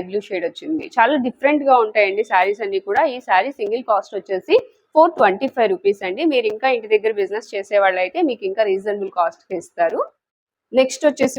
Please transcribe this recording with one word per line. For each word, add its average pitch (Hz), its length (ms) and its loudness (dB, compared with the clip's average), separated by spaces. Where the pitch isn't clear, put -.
బ్లూ 202 200 -6
షేడ్ 175 220 -6
వచ్చింది. - 340 -6
చాలా 247 180 4
డిఫరెంట్ 285 420 0
గా 254 60 6
ఉంటాయండి 208 460 0
శారీస్ 196 340 0
అన్ని 196 220 -4
కూడా. 240 160 2
ఈ - 20 -10
శారీ 208 300 2
సింగిల్ 226 300 -4
కాస్ట్ 202 280 -2
వచ్చేసి 196 380 -2
ఫోర్ 339 240 6
ట్వంటీ 208 360 2
ఫైవ్ 226 180 2
రూపీస్ 196 340 -2
అండి. 202 240 -6
మీరు 233 220 2
ఇంకా 240 240 -2
ఇంటి 214 160 -6
దగ్గర 214 260 2
బిజినెస్ 202 340 -4
చేసే 202 300 -2
వాళ్ళైతే 185 360 0
మీకు 226 200 -6
ఇంకా 202 220 0
రీజనబుల్ 196 480 -4
కాస్ట్ 165 300 -2
కి 190 120 -8
ఇస్తారు. 170 400 -2
నెక్స్ట్ 262 300 2
వచ్చేసి 262 300 -2